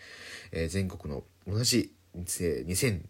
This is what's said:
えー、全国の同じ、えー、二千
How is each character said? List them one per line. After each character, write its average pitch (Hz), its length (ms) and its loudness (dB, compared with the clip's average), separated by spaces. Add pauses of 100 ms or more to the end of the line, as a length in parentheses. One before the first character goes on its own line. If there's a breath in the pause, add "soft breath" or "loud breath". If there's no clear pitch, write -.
(520 loud breath)
え 82 140 0
ー、 - 20 0
全 95 200 2
国 - 260 -6
の 65 100 -6 (240)
同 107 160 2
じ、 110 300 4 (220)
え 87 40 -8
ー、 85 480 0
二 90 80 0
千 95 340 2